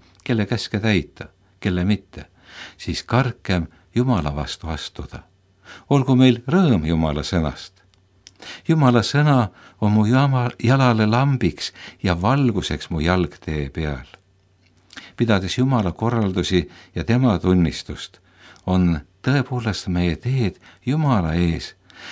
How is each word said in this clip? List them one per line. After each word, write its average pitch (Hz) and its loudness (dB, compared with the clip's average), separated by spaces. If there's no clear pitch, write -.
kelle 110 -2
käske - -4
täita, 101 -2
kelle 90 -2
mitte, - -4
siis - -8
karkem 110 -2
Jumala 104 0
vastu 73 -8
astuda. - -10
Olgu 135 2
meil 123 4
rõõm 135 4
Jumala 78 0
sõnast. - -4
Jumala 131 4
sõna 139 2
on 107 2
mu 107 4
jama-, 131 2
jalale 120 4
lambiks 117 0
ja 92 2
valguseks 104 0
mu 85 -4
jalgtee 78 -2
peal. 71 -8
Pidades 101 0
Jumala 120 0
korraldusi 95 0
ja 85 -6
tema 117 2
tunnistust, - -2
on 90 0
tõepoolest 123 -4
meie 87 0
teed 120 -4
Jumala 120 0
ees, 82 -2